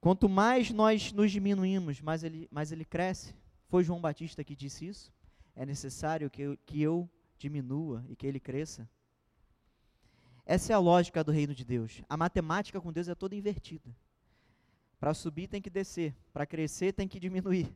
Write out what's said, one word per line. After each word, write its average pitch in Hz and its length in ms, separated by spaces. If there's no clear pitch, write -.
Quanto 190 280
mais 226 420
nós 214 420
nos 208 200
diminuímos, 190 680
mais 156 220
ele, 160 280
mais 147 200
ele 160 140
cresce. 180 500
Foi 180 140
João 170 180
Batista 156 440
que 143 100
disse 135 320
isso. - 260
É 127 100
necessário 143 640
que - 120
eu, 143 160
que - 220
eu 170 300
diminua 139 720
e 143 60
que - 120
ele 139 120
cresça. 131 500
Essa 185 260
é - 20
a 208 40
lógica 175 460
do 151 80
reino 147 220
de 123 100
Deus. 117 440
A 147 80
matemática 175 640
com 170 120
Deus 170 160
é 175 60
toda 185 200
invertida. 185 600
Pra 143 160
subir 165 320
tem 202 140
que 196 80
descer, 175 480
pra 147 140
crescer 160 460
tem 196 140
que 190 140
diminuir. 185 560